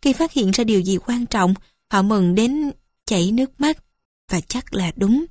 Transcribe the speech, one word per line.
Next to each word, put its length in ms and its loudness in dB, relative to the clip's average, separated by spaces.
khi 100 2
phát 200 -2
hiện 180 0
ra 140 0
điều 160 2
gì 180 -2
quan 280 -4
trọng, 280 2
họ 120 2
mừng 320 2
đến 360 0
chảy 280 0
nước 280 -2
mắt. 240 -2
Và 100 -2
chắc 340 -10
là 220 -2
đúng. 340 2